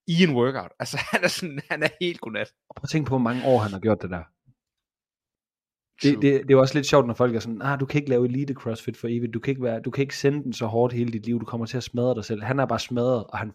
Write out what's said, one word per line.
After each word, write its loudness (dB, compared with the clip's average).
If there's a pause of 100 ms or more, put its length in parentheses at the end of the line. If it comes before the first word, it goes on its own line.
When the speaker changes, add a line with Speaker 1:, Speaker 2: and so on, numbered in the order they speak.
Speaker 1:
I 4
en 4
workout. 0
Altså, -8
<laughs> -12
han 0
er 4
sådan, -6 (100)
han -4
er 2 (120)
helt -4
godnat. -8 (280)
Speaker 2:
Prøv -18
at -8
tænke -2
på, -2
hvor 2
mange -2
år 6
han -2
har -8
gjort 2
det -8
der. -8 (1800)
Det, 6
Speaker 1:
True. -2
Speaker 2:
det, 6
det 4
er -8
jo 10
også 4
lidt 0
sjovt, 6
når -2
folk 2
er -2
sådan, -8
"Ah, -2
du -2
kan 0
ikke -2
lave 4
elite -4
CrossFit -8
for -6
evigt. -4
Du -4
kan -2
ikke -4
være, -2
du -8
kan -2
ikke -4
sende 0
den -6
så -4
hårdt 2
hele -2
dit -6
liv. 0
Du -6
kommer -6
til -6
at -6
smadre 0
dig -6
selv." -6
Han -2
er 2
bare 0
smadret, 0
og -10
han -6